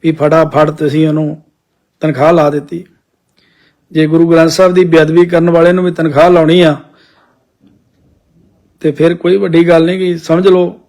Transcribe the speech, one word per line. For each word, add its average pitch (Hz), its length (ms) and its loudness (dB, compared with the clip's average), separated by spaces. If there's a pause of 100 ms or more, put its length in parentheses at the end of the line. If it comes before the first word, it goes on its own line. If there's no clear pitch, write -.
ਵੀ 165 80 -2
ਫਟਾਫਟ 156 600 0
ਤੁਸੀਂ 156 360 -2
ਉਹਨੂੰ 156 360 -6 (560)
ਤਨਖਾਹ 151 340 0
ਲਾ 151 160 2
ਦਿੱਤੀ? 131 360 -10 (1040)
ਜੇ 156 160 -2
ਗੁਰੂ 165 240 0
ਗ੍ਰੰਥ 165 180 2
ਸਾਹਿਬ 180 240 0
ਦੀ 185 120 2
ਬੇਅਦਬੀ 160 400 2
ਕਰਨ 170 240 0
ਵਾਲੇ 170 220 2
ਨੂੰ 185 120 -2
ਵੀ 180 80 -2
ਤਨਖਾਹ 160 380 0
ਲਾਉਣੀ 175 320 2
ਆ, 151 160 0 (2000)
ਤੇ 156 120 -4
ਫਿਰ 160 240 0
ਕੋਈ 180 220 -2
ਵੱਡੀ 170 300 0
ਗੱਲ 165 180 2
ਨਹੀਂ, 185 140 -4
ਕਿ 180 180 -4
ਸਮਝ 165 300 -2
ਲਓ 180 420 0